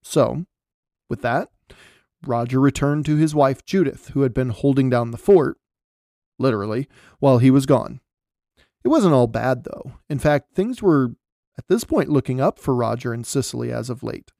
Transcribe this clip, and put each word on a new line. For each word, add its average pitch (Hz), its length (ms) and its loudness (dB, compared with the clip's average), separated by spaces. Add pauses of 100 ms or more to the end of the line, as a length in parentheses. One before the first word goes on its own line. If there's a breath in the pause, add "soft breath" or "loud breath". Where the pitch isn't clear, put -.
So, 139 460 -2 (640)
with 113 120 -8
that, 123 260 -2 (760 soft breath)
Roger 120 320 -2
returned 143 460 0
to 151 120 0
his 151 180 0
wife 135 320 0
Judith, 175 420 -2
who 139 140 -2
had 135 100 0
been 127 160 -2
holding 135 400 0
down 120 220 -2
the 117 80 -12
fort, 180 400 4 (800)
literally, 113 500 -2 (300 soft breath)
while 135 180 4
he 127 140 6
was 135 160 4
gone. 131 340 0 (840)
It - 60 0
wasn't 247 260 4
all 123 120 4
bad, 117 380 -4
though. - 280 -14 (160)
In 147 100 -4
fact, 147 360 -2
things 226 280 -4
were, 139 300 2 (460)
at - 100 -18
this 226 160 0
point, 247 240 -2
looking 131 320 -2
up 147 180 -2
for 139 160 -2
Roger 120 380 -4
in 117 120 -8
Sicily 120 460 -6
as 120 200 -8
of 120 120 -10
late. - 380 -10